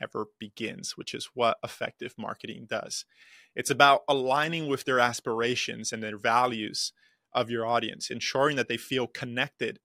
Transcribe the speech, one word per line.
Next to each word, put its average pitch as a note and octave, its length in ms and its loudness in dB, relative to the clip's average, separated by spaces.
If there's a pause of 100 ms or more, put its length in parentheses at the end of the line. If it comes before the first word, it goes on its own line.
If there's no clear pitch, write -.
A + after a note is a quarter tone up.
ever G#2+ 260 -6 (120)
begins, - 560 -8
which - 180 -12
is - 200 -8
what A#2 300 2
effective - 540 -8
marketing A2 520 -10
does. - 360 -6 (500)
It's C3 160 -2
about C#3 360 8
aligning D3 600 2
with C#3 180 0
their C3 140 4
aspirations A#2+ 920 0
and A2 120 -6
their G#2+ 140 -8
values A#2 760 0 (400)
of A#2+ 160 2
your A#2 160 -2
audience, A#2 440 -2
ensuring C#3 460 2
that B2 120 0
they A#2 100 -2
feel B2+ 300 -2
connected B2 760 -6